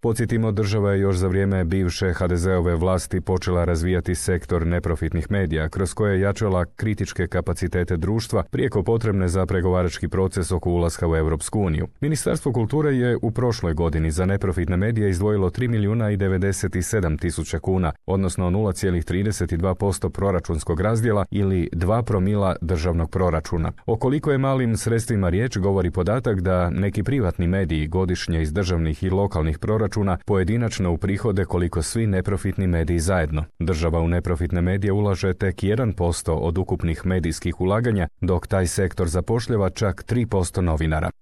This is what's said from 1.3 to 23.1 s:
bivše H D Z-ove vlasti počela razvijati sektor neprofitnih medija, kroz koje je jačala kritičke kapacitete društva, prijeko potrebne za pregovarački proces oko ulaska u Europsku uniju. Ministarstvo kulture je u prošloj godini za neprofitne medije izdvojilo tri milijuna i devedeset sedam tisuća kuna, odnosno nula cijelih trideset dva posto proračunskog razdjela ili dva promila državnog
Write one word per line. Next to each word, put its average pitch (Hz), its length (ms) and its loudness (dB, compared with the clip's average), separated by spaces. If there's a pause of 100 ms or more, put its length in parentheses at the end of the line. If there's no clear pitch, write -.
bivše 90 500 0
H 90 140 -2
D 90 100 2
Z-ove 87 380 2
vlasti 92 460 0
počela 90 440 0
razvijati 87 500 0
sektor 85 520 0
neprofitnih 85 640 -2
medija, 78 380 0
kroz 95 240 -4
koje 104 200 0
je 92 60 2
jačala 98 460 0
kritičke 98 640 -4
kapacitete 90 680 -2
društva, 104 540 -2
prijeko 123 320 0
potrebne 110 440 2
za 90 180 2
pregovarački 90 600 0
proces 95 440 0
oko 90 180 0
ulaska 85 380 0
u 82 80 2
Europsku 80 460 0
uniju. 82 260 0 (140)
Ministarstvo 147 500 0
kulture 135 440 0
je 123 260 2
u 113 100 -2
prošloj 113 420 0
godini 80 380 0
za 90 140 0
neprofitne 92 520 0
medije 104 320 2
izdvojilo 95 400 2
tri 123 180 -2
milijuna 110 440 0
i 101 60 0
devedeset 95 540 0 (100)
sedam 82 360 0
tisuća 82 420 -4
kuna, 92 320 0 (140)
odnosno 95 440 0
nula 98 240 0
cijelih 90 320 0
trideset 95 480 -2
dva 90 220 0
posto 95 340 -2
proračunskog 85 720 -2
razdjela 110 500 2
ili 95 420 2
dva 95 300 2
promila 98 580 2
državnog 82 500 0